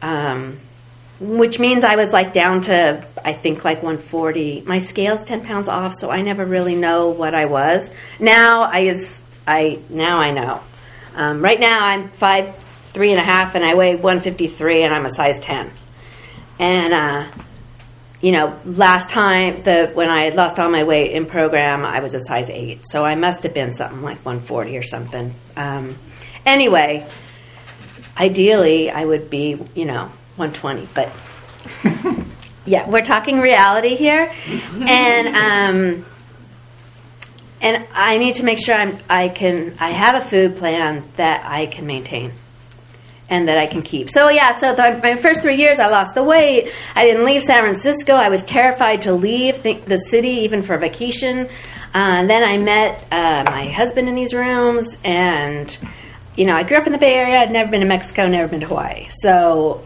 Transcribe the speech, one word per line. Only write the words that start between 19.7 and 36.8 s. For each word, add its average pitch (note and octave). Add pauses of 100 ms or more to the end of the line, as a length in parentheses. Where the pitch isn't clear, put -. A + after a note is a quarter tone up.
when E3
I D#3+
had D#3+
lost F3
all E3+
my D#3
weight D3+
in D#3+
program, D3+
I B2
was C3+
a C3
size B2
eight. A#2 (100)
So D3+
I D3+
must F3
have E3
been B2+
something C3
like C3
one B2
forty A#2+
or B2
something. A#2+ (220)
Um, C#3 (480)
anyway, F3 (1120)
ideally, F#3
I D#3
would D#3
be, D3 (160)
you E3
know, A#2+ (280)
one D#3
twenty. C3+
But, C3+ (720)
<laughs> F3 (720)
yeah, F#3+
we're A3
talking C4
reality A3+
here. D4+ (540)
And, A#3+
um, F#3+ (1600)